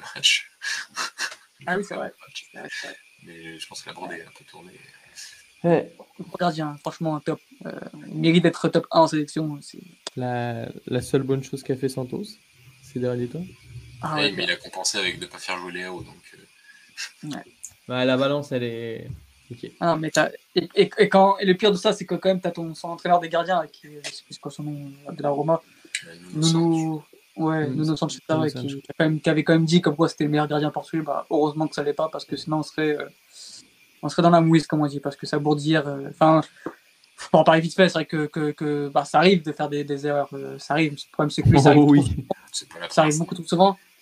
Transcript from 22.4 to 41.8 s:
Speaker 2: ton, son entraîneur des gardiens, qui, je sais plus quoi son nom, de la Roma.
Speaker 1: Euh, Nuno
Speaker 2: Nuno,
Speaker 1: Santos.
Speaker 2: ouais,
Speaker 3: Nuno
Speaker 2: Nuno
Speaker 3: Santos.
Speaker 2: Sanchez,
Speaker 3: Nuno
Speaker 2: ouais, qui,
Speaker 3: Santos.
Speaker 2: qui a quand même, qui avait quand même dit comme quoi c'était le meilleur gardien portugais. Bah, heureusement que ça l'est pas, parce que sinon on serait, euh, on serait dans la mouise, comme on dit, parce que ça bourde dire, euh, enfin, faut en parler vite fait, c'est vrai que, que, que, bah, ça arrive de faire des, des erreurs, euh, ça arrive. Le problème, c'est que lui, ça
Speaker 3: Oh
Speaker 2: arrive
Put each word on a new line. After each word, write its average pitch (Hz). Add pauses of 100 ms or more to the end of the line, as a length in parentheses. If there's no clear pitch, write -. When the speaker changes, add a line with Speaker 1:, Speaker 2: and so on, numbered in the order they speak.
Speaker 2:
ton, 165
son 170
entraîneur 175
des 165
gardiens, 170
qui, 151 (180)
je -
sais -
plus -
quoi 143
son -
nom, 143 (200)
de 143
la 143
Roma. 151 (480)
Speaker 1:
Euh, -
Nuno 180
Speaker 2:
Nuno, 156
Speaker 1:
Santos. 165 (340)
Speaker 2:
ouais, 156
Speaker 3:
Nuno 131 (120)
Speaker 2:
Nuno 156
Speaker 3:
Santos. -
Speaker 2:
Sanchez, - (100)
Speaker 3:
Nuno 156
Speaker 2:
ouais, 151
qui, -
Speaker 3:
Santos. 123 (140)
Speaker 2:
qui -
a -
quand 165
même, 156
qui 165
avait 156
quand 165
même 160
dit 175
comme 151
quoi 165
c'était -
le 147
meilleur 151
gardien 147
portugais. 151
Bah, 143
heureusement 151
que -
ça 151
l'est 143
pas, 156
parce 147
que 143
sinon 156
on 147
serait, 151
euh, 143 (1000)
on 147
serait 175
dans 170
la 170
mouise, 160
comme 156
on 147
dit, 143
parce 143
que -
ça 147
bourde 151
dire, 147
euh, 139
enfin, 160 (760)
faut -
en 160
parler 160
vite 165
fait, 185
c'est -
vrai 156
que, 151
que, 151
que, 147
bah, 143
ça -
arrive 180
de 151
faire 147
des, 143
des 143
erreurs, 143
euh, 135
ça -
arrive. 156
Le -
problème, 147
c'est 143
que -
lui, 143
ça 139
Speaker 3:
Oh -
Speaker 2:
arrive 147